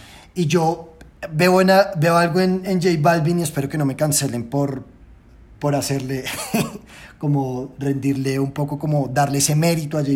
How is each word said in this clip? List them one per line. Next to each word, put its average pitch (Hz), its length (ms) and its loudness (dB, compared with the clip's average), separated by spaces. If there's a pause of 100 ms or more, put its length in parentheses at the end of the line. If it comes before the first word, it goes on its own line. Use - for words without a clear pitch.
(340)
Y 175 120 -2
yo 165 480 0 (400)
veo, 180 260 4
en 185 120 6
a-, 196 260 6
veo 170 180 4
algo 170 240 2
en, 185 260 2
en 190 160 0
J 180 200 2
Balvin 170 380 2
y 170 40 0
espero 143 240 -4
que 160 100 -6
no 151 80 0
me 131 120 -2
cancelen 139 480 -2
por, 139 400 -4 (720)
por 147 160 0
hacerle, 135 480 -4 (300)
<laughs> - 680 -8
como 135 580 -4
rendirle 135 640 -2
un 135 140 -2
poco, 147 260 -6
como 147 300 -2
darle 139 300 0
ese 151 160 0
mérito 160 420 0
a 151 40 0
J 139 140 0